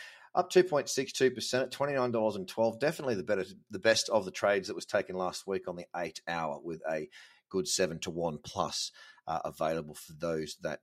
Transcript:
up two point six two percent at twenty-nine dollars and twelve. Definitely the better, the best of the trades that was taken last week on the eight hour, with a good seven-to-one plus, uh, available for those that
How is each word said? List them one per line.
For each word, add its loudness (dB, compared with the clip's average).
up 0
two 8
point 0
six -2
two 4
percent 0
at -4
twenty-nine 0
dollars 2
and -6
twelve. 0
Definitely 0
the 0
better, 2
the -8
best 4
of 4
the -6
trades 2
that -6
was -6
taken -2
last -2
week -2
on -6
the -10
eight -6
hour, -2
with -8
a -2
good 0
seven-to-one -2
plus, -4
uh, -2
available -4
for -16
those -4
that -6